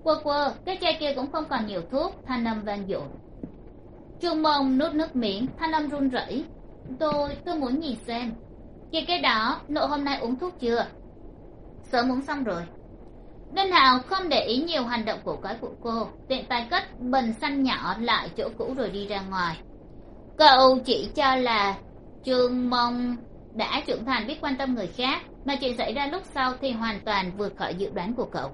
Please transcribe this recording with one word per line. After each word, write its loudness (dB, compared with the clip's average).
"Quơ 6
quơ, 2
cái -2
chai 4
kia 0
cũng -4
không -2
còn 0
nhiều -4
thuốc," 0
thanh -2
âm 0
vang -4
dội. -4
Trương 2
Mông 6
nuốt 2
nước 0
miếng, 0
thanh 0
âm 2
run 2
rẩy. -2
"Tôi, 2
tôi 0
muốn 0
nhìn -2
xem." -4
"Chị 2
cái 2
đó, 2
nội 2
hôm 0
nay 0
uống 0
thuốc -6
chưa?" 2
"Sớm 2
uống 2
xong -2
rồi." -2
Đinh 2
Hạo 8
không -2
để 4
ý 2
nhiều 0
hành -2
động -2
cổ -2
quái -6
của -10
cô, -2
tiện -2
tay -2
cất -2
bình 2
xanh 0
nhỏ 2
lại 0
chỗ -2
cũ -2
rồi 0
đi -6
ra -4
ngoài. -2
Cậu 10
chỉ 2
cho 6
là 2
Trương 2
Mông 2
đã 0
trưởng -2
thành 0
biết -4
quan -2
tâm 0
người -2
khác, -2
mà 0
chuyện -2
xảy 0
ra -2
lúc -4
sau 0
thì 0
hoàn -2
toàn 0
vượt -4
khỏi -2
dự -2
đoán -4
của -2
cậu. -4